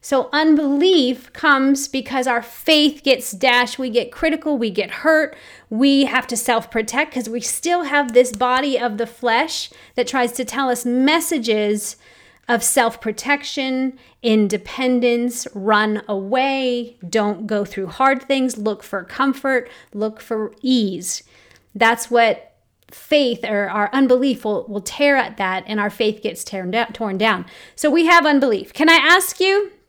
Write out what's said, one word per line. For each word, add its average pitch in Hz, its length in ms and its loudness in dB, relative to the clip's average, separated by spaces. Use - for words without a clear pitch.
So 254 300 -2
unbelief 294 1000 2
comes 277 540 2
because 254 400 -4
our 240 160 -2
faith 302 580 2
gets 254 300 0
dashed. 247 480 0
We 262 100 -4
get 226 220 -2
critical, 320 440 -2
we 226 140 -2
get 185 320 -6
hurt. 311 340 2
We 277 380 4
have 254 220 -2
to 240 100 -6
self-protect 233 760 -2
'cause 233 160 -6
we 226 120 -6
still 349 440 -2
have 285 300 -2
this 247 180 6
body 254 460 0
of 226 200 -2
the 226 100 -2
flesh 247 640 -2
that 247 120 0
tries 247 260 -2
to 262 120 -6
tell 262 240 -4
us 247 160 -2
messages 240 1080 0
of 233 160 0
self-protection, 262 1300 -2
independence, 240 1300 0
run 208 520 0
away, 240 880 -2
don't 208 380 -2
go 208 180 -2
through 196 220 -8
hard 262 340 0
things, 262 340 -2
look 208 280 -4
for 190 200 -8
comfort, 262 640 -2
look 214 260 -6
for 220 400 -6
ease. 202 640 -2
That's 226 380 0
what 233 420 2
faith 269 520 0
or 202 240 -2
our 202 240 -2
unbelief 254 540 2
will, 208 220 -4
will 208 140 -8
tear 285 340 0
at 240 220 -4
that, 190 280 -4
and 214 140 -6
our 208 100 -2
faith 214 320 -2
gets 190 220 -8
torn 185 260 -8
down, 226 240 -2
torn 196 240 -6
down. 190 300 0
So - 140 0
we 320 160 2
have 339 220 6
unbelief. 269 460 2
Can 311 160 2
I 330 80 8
ask 339 420 4
you 392 320 2